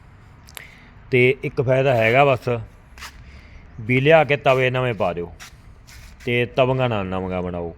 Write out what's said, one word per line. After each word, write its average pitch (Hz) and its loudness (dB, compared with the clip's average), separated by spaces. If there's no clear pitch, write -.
ਤੇ 127 4
ਇੱਕ 147 -6
ਫਾਇਦਾ 131 0
ਹੈਗਾ 117 2
ਬਸ 131 0
ਵੀ 123 0
ਲਿਆ 156 6
ਕੇ 139 -2
ਤਵੇ 131 0
ਨਵੇਂ 127 -2
ਪਾ 92 -2
ਦਿਓ 85 -10
ਤੇ 123 0
ਤਵੀਆਂ 131 0
ਨਾਲ 101 -4
ਨਵੀਆਂ 92 -4
ਬਣਾਓ। 87 -8